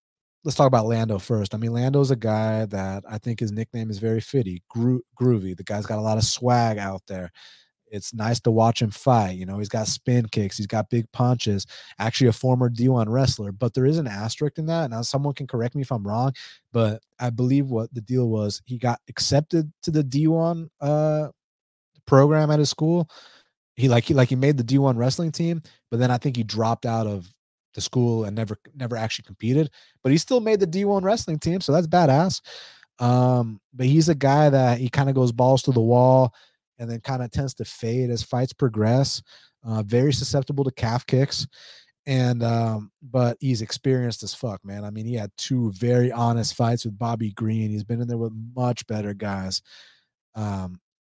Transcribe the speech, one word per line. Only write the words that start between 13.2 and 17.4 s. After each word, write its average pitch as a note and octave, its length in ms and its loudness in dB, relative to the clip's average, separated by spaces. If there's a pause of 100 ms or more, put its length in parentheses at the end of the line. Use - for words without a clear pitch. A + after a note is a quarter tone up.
But G#2+ 220 -4
there B2+ 120 0
is D3+ 120 2
an D3+ 100 -2
asterisk A2+ 500 -6
in D#3 80 -6
that. E3 240 -2
Now, A#2+ 140 -6
someone C#3 320 -4
can C#3 120 -10
correct A#2+ 280 -4
me C#3 80 -2
if - 80 -6
I'm G#2+ 140 -4
wrong, A2+ 280 -2 (400)
but A2 280 0 (180)
I B2 100 -4
believe B2+ 380 0